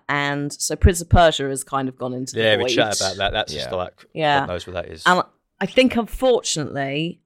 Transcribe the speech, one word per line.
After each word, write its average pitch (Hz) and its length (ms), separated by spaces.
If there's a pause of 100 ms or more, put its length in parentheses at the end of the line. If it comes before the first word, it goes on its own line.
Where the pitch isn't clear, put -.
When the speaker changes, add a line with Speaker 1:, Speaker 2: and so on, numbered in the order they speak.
(100)
Speaker 1:
and 143 420
so - 240
Prince 180 240
of 165 80
Persia 160 400
has 135 160
kind 135 240
of 131 80
gone 127 160
into 127 220
the 113 80
Speaker 2:
Yeah, 110 140
we 101 80
Speaker 1:
void. 127 60
Speaker 2:
chat 110 300
about 95 160
that. 101 160
That's 107 200
just - 180
Speaker 3:
Yeah. 90 60
Speaker 2:
like, - 360
Speaker 1:
Yeah. 147 280
Speaker 2:
God 135 80
knows 87 180
what 90 80
that 87 140
is. 82 180
Speaker 1:
And 180 160 (360)
I 196 80
think, 254 300
unfortunately, 165 1300